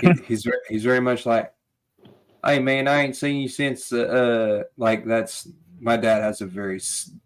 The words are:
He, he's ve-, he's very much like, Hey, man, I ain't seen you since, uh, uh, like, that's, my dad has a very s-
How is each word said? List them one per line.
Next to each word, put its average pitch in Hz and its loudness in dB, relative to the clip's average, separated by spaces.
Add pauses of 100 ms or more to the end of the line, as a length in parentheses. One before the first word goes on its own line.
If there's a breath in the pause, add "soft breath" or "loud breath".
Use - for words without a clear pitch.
He, 180 8 (140)
he's 110 -2
ve-, 120 -2 (160)
he's 110 -4
very 127 2
much 123 -2
like, 113 0 (880)
Hey, 143 2
man, 135 0
I 143 4
ain't 135 -2
seen 143 -2
you 131 -4
since, 131 -4
uh, 120 0
uh, 117 2 (120)
like, 113 0
that's, 113 -4 (320)
my 117 2
dad 110 2
has 107 -4
a 101 -8
very 95 -6
s- - -8 (140)